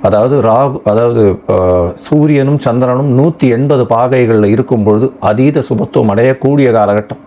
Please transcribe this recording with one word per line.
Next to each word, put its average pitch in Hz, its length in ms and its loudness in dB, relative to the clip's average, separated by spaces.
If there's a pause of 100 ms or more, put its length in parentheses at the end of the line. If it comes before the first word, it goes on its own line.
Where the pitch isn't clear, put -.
அதாவது 110 280 2 (120)
ராகு, 131 300 0 (140)
அதாவது, 117 320 0 (320)
அஹ், 90 360 0 (160)
சூரியனும் 147 580 0
சந்திரனும் 127 540 -2
நூத்தி 151 280 0 (100)
எண்பது 139 260 0 (100)
பாகைகள்ல 113 600 2
இருக்கும் 117 320 -2
பொழுது 107 200 2 (220)
அதீத 135 400 0
சுபத்துவம் 113 440 -2
அடையக்கூடிய 135 640 0
காலகட்டம். 104 500 -2